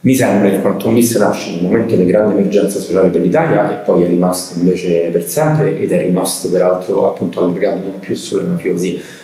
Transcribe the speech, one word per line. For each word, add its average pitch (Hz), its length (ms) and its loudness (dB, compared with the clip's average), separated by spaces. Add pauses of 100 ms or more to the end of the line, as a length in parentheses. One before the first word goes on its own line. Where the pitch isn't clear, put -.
Mi 127 140 4
sembra 101 360 2
che 95 60 0
il 95 40 -2
quarantuno 104 320 0
bis 117 240 2
nasce 101 360 0
nel 87 100 -4
momento 110 340 0
di 92 80 4
grande 101 340 2
emergenza 98 400 0
sociale 92 300 2
per 87 140 0
l'Italia, 90 500 0
e - 100 -8
poi 87 200 2
è 87 40 2
rimasto 87 520 -2
invece 87 520 0
per 85 140 -2
sempre, - 560 0
ed - 100 -2
è 90 120 0
rimasto 90 480 -2
peraltro 92 580 0
appunto - 320 -4
allargato 90 380 0
non 95 200 -8
più - 160 -6
solo - 280 -4
ai 87 60 -4
mafiosi, 87 520 -2 (240)